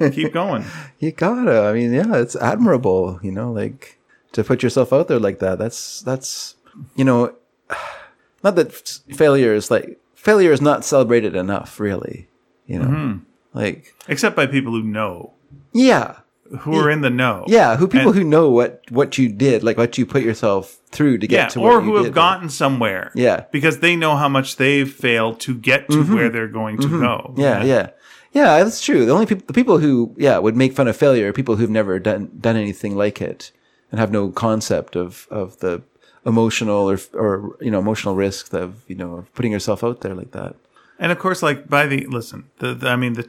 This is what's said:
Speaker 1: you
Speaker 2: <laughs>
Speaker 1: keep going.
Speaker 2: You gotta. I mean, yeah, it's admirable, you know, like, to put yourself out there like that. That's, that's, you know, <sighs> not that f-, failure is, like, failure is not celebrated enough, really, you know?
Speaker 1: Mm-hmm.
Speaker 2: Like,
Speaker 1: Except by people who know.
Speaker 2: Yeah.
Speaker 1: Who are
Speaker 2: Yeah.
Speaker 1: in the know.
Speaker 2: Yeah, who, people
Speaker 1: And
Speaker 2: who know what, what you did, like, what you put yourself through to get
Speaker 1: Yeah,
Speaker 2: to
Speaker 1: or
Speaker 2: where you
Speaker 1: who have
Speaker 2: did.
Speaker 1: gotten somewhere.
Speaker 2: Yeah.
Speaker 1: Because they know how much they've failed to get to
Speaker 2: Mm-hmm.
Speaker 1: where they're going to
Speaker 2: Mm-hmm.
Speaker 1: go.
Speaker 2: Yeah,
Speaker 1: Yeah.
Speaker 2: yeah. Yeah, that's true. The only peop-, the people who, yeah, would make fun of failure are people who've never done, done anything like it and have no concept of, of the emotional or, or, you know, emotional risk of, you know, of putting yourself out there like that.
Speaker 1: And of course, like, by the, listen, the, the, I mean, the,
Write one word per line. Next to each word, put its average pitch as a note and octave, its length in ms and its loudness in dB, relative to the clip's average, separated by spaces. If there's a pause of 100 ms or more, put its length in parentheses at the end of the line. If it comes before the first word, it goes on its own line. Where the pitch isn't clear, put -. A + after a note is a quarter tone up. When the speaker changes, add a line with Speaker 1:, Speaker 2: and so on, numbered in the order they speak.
Speaker 1:
you D3+ 100 2
Speaker 2:
<laughs> - 0 -
Speaker 1:
keep D3+ 220 -4
going. D#3+ 320 -4 (360)
Speaker 2:
You D#3 120 -4
gotta. F3+ 500 2
I G#2+ 100 2
mean, A#2+ 200 0
yeah, F#3 240 0
it's A#2+ 200 -2
admirable, A2 880 0
you G2 100 -6
know, A2 200 -6
like, G#2+ 460 -10 (340)
to A2 120 -2
put B2 180 -2
yourself B2 300 0
out D3+ 160 2
there C3+ 100 2
like G2+ 220 -2
that. F#2 180 -2
That's, - 440 -10
that's, - 520 -10 (400)
you C3+ 100 0
know, A#2+ 300 2 (340)
<sighs> - 60 -10 (680)
not G3 120 2
that D#3+ 120 2
f-, - 480 -18
failure C#3 380 4
is, G#2+ 160 -2
like, - 280 -2 (160)
failure G3 380 4
is C#3 80 2
not C#3+ 240 2
celebrated A#2 500 2
enough, F#2+ 460 -6
really, G2 480 -6 (380)
you F2+ 120 -8
know? C3+ 100 -2
Speaker 1:
Mm-hmm. C3+ 300 -4 (340)
Speaker 2:
Like, - 420 -6 (120)
Speaker 1:
Except G3 300 -2
by D3+ 100 2
people C3+ 260 -2
who A2+ 100 -4
know. G#2 500 -8 (400)
Speaker 2:
Yeah. A3+ 460 2 (420)
Speaker 1:
Who D3+ 200 -4
are D3+ 80 4
Speaker 2:
Yeah. D3 60 2
Speaker 1:
in D3+ 80 -2
the C3 80 2
know. A#2+ 360 -2
Speaker 2:
Yeah, E3+ 300 4
who, D#3+ 100 2
people C4 240 4
Speaker 1:
And G3 80 4
Speaker 2:
who G3 60 2
know D#3 260 4
what, A#2+ 400 2
what C3+ 280 0
you C3 100 4
did, A2+ 340 0
like, A2 140 0
what A#2 220 0
you B2 80 0
put C#3 160 0
yourself A2 560 -2 (120)
through C#3 280 2
to G2 100 -6
get G3 80 2
Speaker 1:
Yeah, E3 120 2
Speaker 2:
to B2+ 120 -6
Speaker 1:
or G#3 80 4
Speaker 2:
where A#3+ 120 8
you F3+ 60 0
Speaker 1:
who G#3+ 100 2
have G3+ 100 2
Speaker 2:
did. A#2 80 -4
Speaker 1:
gotten F3 340 2
somewhere. B2 680 -2
Speaker 2:
Yeah. A#2+ 380 2
Speaker 1:
Because D3+ 260 0
they E3+ 160 2
know D#3 220 0
how C#3+ 120 2
much C3+ 280 -2
they've C#3 360 2
failed A2+ 480 -2
to C3 140 -6
get B2 360 0
to D3+ 80 4
Speaker 2:
Mm-hmm. D#3 160 2
Speaker 1:
where A#2+ 140 2
they're A2+ 200 -6
going A2 300 -6
to C#3 100 0
Speaker 2:
Mm-hmm. D#3+ 140 -2
Speaker 1:
go. B2 340 -4
Speaker 2:
Yeah, C3 260 0
Speaker 1:
Yeah. - 20 0
Speaker 2:
yeah. B2 240 2 (440)
Yeah, F#3 320 6
that's A3 160 -4
true. E3+ 260 2
The A#2+ 60 4
only G#3 140 4
peop-, G3+ 220 -2
the D3+ 40 -8
people A#3 260 4
who, C3 380 2
yeah, C#3 220 4
would A2 180 0
make C3 160 2
fun C3+ 160 0
of G#2+ 80 -2
failure B2+ 320 2
are G#2 40 -4
people B2+ 240 -2
who've A2 140 0
never G2+ 280 0
done, G2 320 -4 (100)
done A2+ 160 0
anything G2+ 400 -4
like G#2 240 -2
it - 300 -10 (420)
and G#2+ 80 -6
have G#2+ 120 0
no G2+ 180 -2
concept G#2+ 680 -2
of, F2+ 340 -8
of G2 300 -10
the F2 220 -4 (440)
emotional G#2+ 640 0
or, G2 80 0 (140)
or, G2+ 480 -4
you B2+ 120 -4
know, G2+ 80 0
emotional G#2 340 -4
risk G2 380 -4
of, F#2 360 -8
you F#2 80 -14
know, F2 180 -12
of F2 200 -18
putting A#2+ 180 -4
yourself G#2 320 -4
out A#2 160 -4
there F#2+ 140 -8
like - 180 -14
that. - 220 -12 (440)
Speaker 1:
And E3+ 140 -2
of E3+ 60 -6
course, F#3 240 -4
like, D3+ 260 -2
by C#3+ 180 2
the, C#3 200 -4
listen, B2 380 -10 (140)
the, B2+ 160 -6
the, B2 140 -6
I B2 80 0
mean, B2 180 -2
the, A#2 140 -10